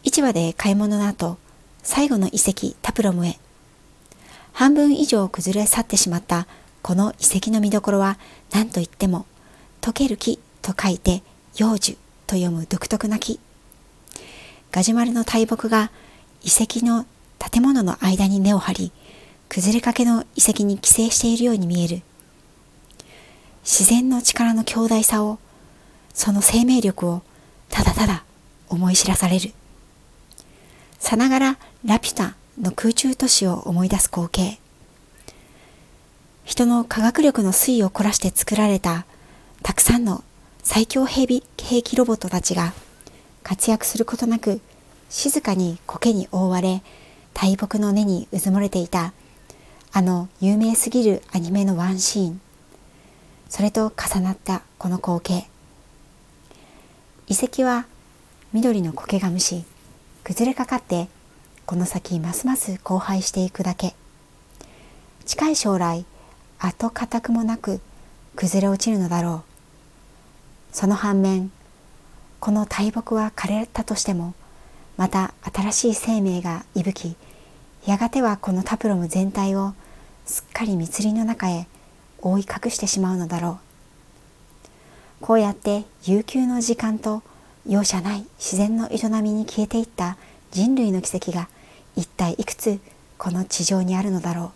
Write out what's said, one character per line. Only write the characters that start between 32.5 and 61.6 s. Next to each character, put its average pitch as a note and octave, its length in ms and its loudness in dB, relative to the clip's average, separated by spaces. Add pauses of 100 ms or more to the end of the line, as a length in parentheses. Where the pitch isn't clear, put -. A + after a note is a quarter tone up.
の F3+ 100 0
空 A3+ 220 0
中 C4 220 0
都 C4 120 -2
市 G3 200 2
を F3 120 0
思 F3 260 0
い F#3 40 -2
出 G3+ 80 0
す - 120 2
光 E3+ 180 -4
景。 G3 320 -4 (1800)
人 - 220 0
の A#3+ 180 2
科 A3+ 180 -4
学 A#3+ 200 4
力 C4+ 200 4
の F#3 120 2
粋 A#3+ 300 4
を F#3+ 60 2
凝 - 140 -2
ら G#3 100 2
し - 60 -2
て - 100 0
作 - 280 0
ら G#3+ 100 4
れ G3 120 2
た E3+ 260 -2 (580)
た - 100 -2
く - 80 2
さ A#3+ 160 6
ん A#3+ 80 0
の - 180 -2 (380)
最 A3 240 2
強 C4 200 0
兵 C4 200 2
備-、 B3+ 160 0 (160)
兵 A#3+ 240 0
器 A#3 140 -6
ロ B3 100 6
ボ A3+ 100 0
ッ - 20 -14
ト F#3 100 -8
た F3+ 140 -2
ち - 120 -2
が F3 200 -2 (680)
活 - 280 0
躍 A3 140 0
す - 120 -2
る A3+ 80 0
こ A#3+ 120 -6
と A#3+ 100 -2
な A3+ 120 0
く、 G#3 200 -2 (500)
静 C#4+ 320 -2
か G3 140 -2
に F3 320 -2
苔 A3+ 260 0
に F#3 180 -2
覆 F#3 180 0
わ F3+ 120 0
れ、 F#3 220 -2 (500)
大 F#3+ 220 2
木 G#3 240 -4
の G#3 140 2
根 G#3 100 4
に F#3+ 280 0
う G3 60 -4
ず F#3+ 140 0
も G3 80 4
れ G3+ 100 0
て F#3 100 -4
い E3+ 80 -2
た、 F3 260 -4 (800)
あ F#3+ 100 2
の F3+ 260 2 (140)
有 G3 160 4
名 A3 180 2
す A3+ 140 0
ぎ B3 160 2
る G3 260 2
ア F#3+ 80 0
ニ E3+ 120 -4
メ G3 140 2
の F#3+ 120 2
ワ F3 100 0
ン F#3+ 120 -2
シ - 200 -2
ー F3 120 0
ン。 F#3 100 -12 (1040)
そ - 160 -4
れ G#3 80 2
と A3 240 0
重 - 240 -2
な F#3 140 0
っ - 20 -4
た - 260 -6 (160)
こ F#3 120 -6
の F3+ 80 0
光 E3+ 240 -2
景。 F3+ 260 -4 (1800)
遺 G3+ 60 -4
跡 C4 300 0
は B3 240 0 (640)
緑 A3 280 2
の D#3+ 100 -2
苔 - 280 -4
が F#3+ 100 -2
む F3 100 -4
し、 F3 240 -2 (600)
崩 A#3 280 -2
れ - 20 -4
か B3 140 -4
か B3+ 80 -4
っ A#3+ 80 -4
て、 F3 240 -4 (580)